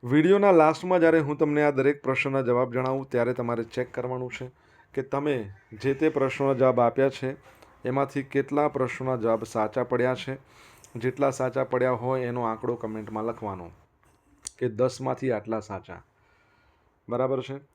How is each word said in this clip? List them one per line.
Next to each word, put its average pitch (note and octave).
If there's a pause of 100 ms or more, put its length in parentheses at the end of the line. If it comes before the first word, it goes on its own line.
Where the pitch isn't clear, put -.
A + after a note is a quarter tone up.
વીડિયોના F3
લાસ્ટમાં E3+
જ્યારે E3
હું C#3+
તમને D3
આ D3
દરેક C#3
પ્રશ્નના C3+
જવાબ B2
જણાવું C3
ત્યારે A#2+
તમારે A#2+
ચેક B2
કરવાનું B2+
છે B2+ (420)
કે C#3
તમે C3 (280)
જે C3+
તે D#3
પ્રશ્નોના C#3
જવાબ B2+
આપ્યા B2
છે C3+ (500)
એમાંથી C3+
કેટલા C#3+
પ્રશ્નોના C3
જવાબ A2+
સાચા A2+
પડ્યા B2
છે. C3+ (580)
જેટલા B2+
સાચા C3
પડ્યા B2+
હોય B2+
એનો B2
આંકડો A#2
કમેન્ટમાં G#2+
લખવાનો G2 (880)
કે B2+
દસમાંથી B2+
આટલા A2
સાચા, F#2 (1040)
બરાબર C3
છે. C3+ (160)